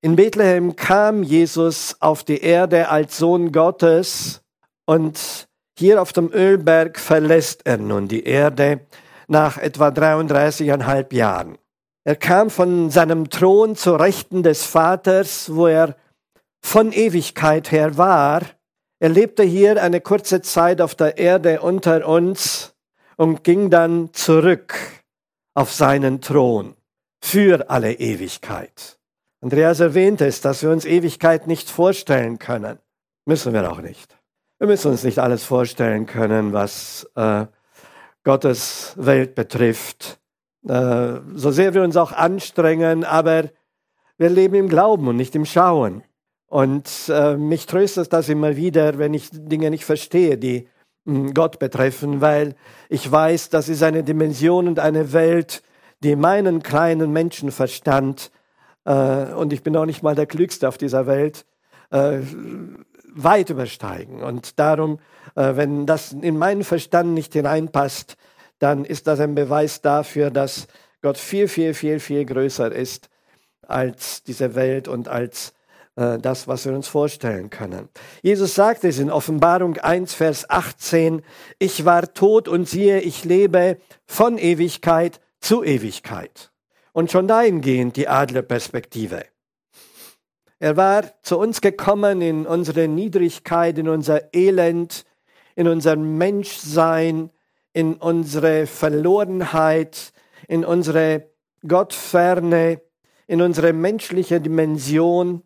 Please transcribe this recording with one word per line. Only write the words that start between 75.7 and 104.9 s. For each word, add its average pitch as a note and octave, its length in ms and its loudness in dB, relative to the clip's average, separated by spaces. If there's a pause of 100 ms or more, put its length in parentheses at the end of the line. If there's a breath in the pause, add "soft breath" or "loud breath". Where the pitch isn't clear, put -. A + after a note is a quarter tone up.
äh, A#2+ 220 -2
das, B2+ 300 -6
was B2+ 180 -8
wir C3+ 80 -4
uns C3+ 140 -8
vorstellen A#2+ 600 -4
können. F#2+ 400 -14 (320 loud breath)
Jesus F#3+ 340 0
sagt A3 280 2
es D3+ 160 0
in C#3+ 120 -2
Offenbarung E3 640 0
eins, F3 360 -4
Vers D#3 360 -4
achtzehn, E3 720 -2 (380 loud breath)
„Ich F#3+ 260 -2
war F3 280 2
tot A3 340 2
und F3 200 -2
siehe, G3 340 0
ich E3+ 240 -4
lebe F3+ 520 4 (280 soft breath)
von A#3 320 2
Ewigkeit E3+ 800 0 (200)
zu A3+ 240 0
Ewigkeit.“ A2+ 880 -8 (420)
Und E3 180 -2
schon F#3 160 2
dahingehend D3 680 0
die C3+ 120 -4
Adlerperspektive. B2 1200 -6 (1300 loud breath)
Er D3+ 180 0
war G3 260 2 (180)
zu - 160 -2
uns A3 220 -2
gekommen G3+ 600 0
in D#3+ 240 -2
unsere D#3+ 420 -2
Niedrigkeit, E3+ 880 -2
in D#3+ 120 -4
unser D#3 440 -2
Elend, F3 720 0 (520)
in E3+ 120 0
unser D#3+ 300 2
Menschsein, D#3+ 1300 -2 (420)
in D#3+ 220 -2
unsere D#3 720 -2
Verlorenheit, D#3+ 1500 -2 (340 soft breath)
in E3 160 -2
unsere D#3+ 680 -2 (380)
Gottferne, E3+ 1120 0 (440)
in E3+ 160 0
unsere E3 320 2
menschliche F3 640 -2
Dimension. D#3+ 1080 0